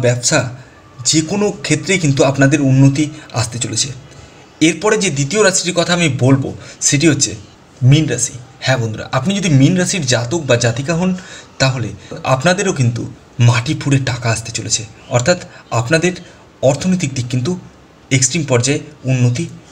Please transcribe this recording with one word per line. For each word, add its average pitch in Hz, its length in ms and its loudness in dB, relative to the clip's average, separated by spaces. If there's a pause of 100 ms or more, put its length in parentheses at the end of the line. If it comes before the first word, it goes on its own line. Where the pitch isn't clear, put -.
ব্যবসা, 123 340 2 (680)
যে 156 120 4 (100)
কোনো 202 160 0 (180)
ক্ষেত্রেই 180 400 0
কিন্তু 139 160 2 (100)
আপনাদের 147 300 2 (100)
উন্নতি 139 340 6 (360)
আসতে 117 240 -6
চলেছে। 110 240 -4 (800)
এরপরে 214 340 0
যে 196 140 0
দ্বিতীয় 143 260 -2
রাশিটির 185 380 0
কথা 170 180 0
আমি 170 100 2 (160)
বলবো, 131 240 4 (400)
সেটি 147 240 2
হচ্ছে - 200 -2 (480)
মীন 143 320 6
রাশি। - 220 -6 (300)
হ্যাঁ 131 160 0
বন্ধুরা, 110 240 -6 (140)
আপনি 139 200 0
যদি 185 100 -2 (120)
মীন 156 200 6
রাশির 180 320 -2
জাতক 120 360 -2
বা 120 80 4
জাতিকা 127 440 -2
হন, 185 100 2 (480)
তাহলে 127 300 -2 (460)
আপনাদেরও 180 460 0
কিন্তু 120 220 0 (460)
মাটি 120 320 0
ফুঁড়ে 139 180 2 (120)
টাকা - 240 -4
আসতে - 240 -8
চলেছে, 107 240 -4 (340)
অর্থাৎ 160 220 2 (420)
আপনাদের 165 340 0 (480)
অর্থনৈতিক 143 540 0
দিক 120 160 -4
কিন্তু 123 180 -2 (600)
extreme 139 400 0
পর্যায়ে 131 300 2 (300)
উন্নতি 123 340 2 (280)